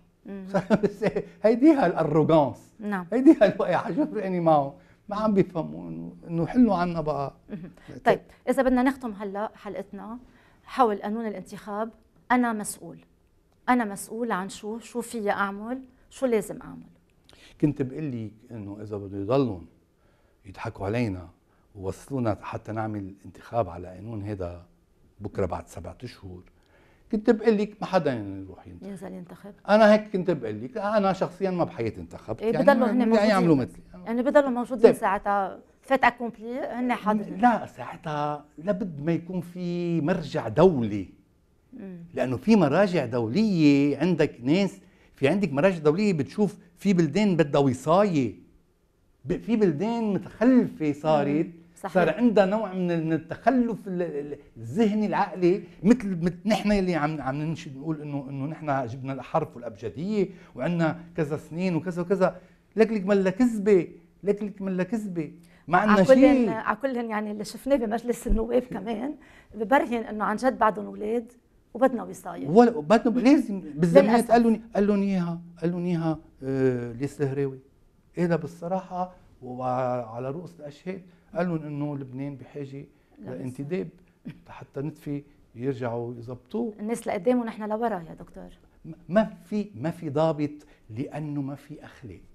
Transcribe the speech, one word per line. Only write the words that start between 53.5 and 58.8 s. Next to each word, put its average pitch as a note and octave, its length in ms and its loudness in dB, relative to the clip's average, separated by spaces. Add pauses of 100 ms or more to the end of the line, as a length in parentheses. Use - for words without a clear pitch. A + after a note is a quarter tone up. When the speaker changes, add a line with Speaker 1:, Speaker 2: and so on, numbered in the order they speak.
Speaker 2:
ال-، F3+ 140 -4
ال-، D3 360 -8 (180)
الذهني G3+ 500 0
العقلي، F#3+ 560 0 (200)
مثل، G3 420 2
مثل F3 120 -2 (100)
نحن G#3 260 2
اللي F#3 220 2
عم، D3+ 260 -2
عم C3 160 -4
ننشد D3+ 400 -6
نقول D3+ 240 -6
إنه، C#3+ 300 -8
إنه C#3 160 -6
نحن D3 400 -4